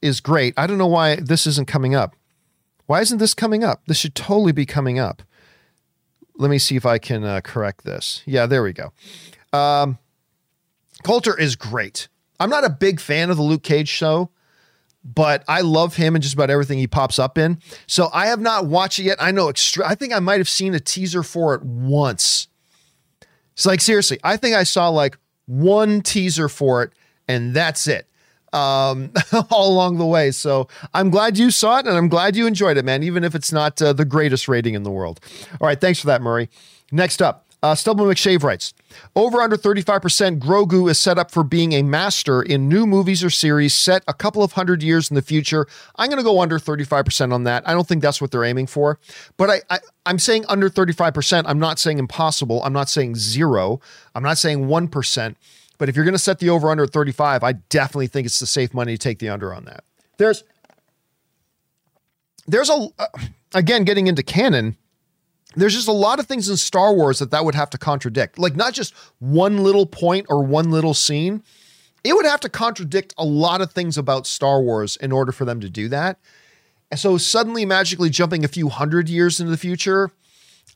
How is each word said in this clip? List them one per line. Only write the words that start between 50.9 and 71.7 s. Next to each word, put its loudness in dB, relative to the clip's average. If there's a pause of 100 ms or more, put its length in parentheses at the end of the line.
percent. 0
I'm 0
not 0
saying 0
impossible. -2
I'm -2
not -2
saying -2
zero. 0 (340)
I'm -6
not 0
saying -2
one 0
percent. -4 (400)
But -2
if -2
you're 2
gonna 2
set -2
the 2
over 2
under 2
at 0
thirty-five, 0
I 0
definitely -4
think -4
it's -4
the -6
safe -2
money -4
to -6
take -6
the -6
under -8
on -18
that. -20 (340)
There's, 2 (2000)
there's 2
a, 0 (100)
uh, -6 (480)
again, 4
getting 2
into 0
canon, 0 (800)
there's 2
just -4
a 0
lot 2
of -4
things -6
in -2
Star 2
Wars 2
that -6
that 0
would 0
have -2
to -10
contradict. -4
Like, 0
not -2
just -8 (280)
one 2
little 4
point -2
or 2
one 2
little 2
scene. -2 (580)